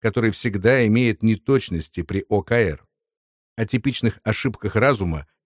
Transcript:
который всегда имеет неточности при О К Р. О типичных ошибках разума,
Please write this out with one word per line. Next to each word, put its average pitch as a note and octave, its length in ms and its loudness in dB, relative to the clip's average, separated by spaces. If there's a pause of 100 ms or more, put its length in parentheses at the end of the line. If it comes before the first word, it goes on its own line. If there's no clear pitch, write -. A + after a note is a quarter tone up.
который A2 300 0
всегда A2+ 540 2
имеет A2+ 380 2
неточности A2 800 -2
при F#2 260 -6
О G2+ 160 0
К A#2+ 160 0
Р. F2 260 -2 (680)
О A2+ 100 -4
типичных A#2+ 580 -2
ошибках G#2+ 520 -4
разума, F#2+ 520 0 (180)